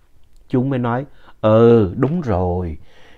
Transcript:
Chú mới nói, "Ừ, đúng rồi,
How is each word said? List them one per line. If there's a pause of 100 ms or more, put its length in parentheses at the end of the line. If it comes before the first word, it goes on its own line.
(480)
Chú
mới
nói, (360)
"Ừ,
đúng
rồi, (400)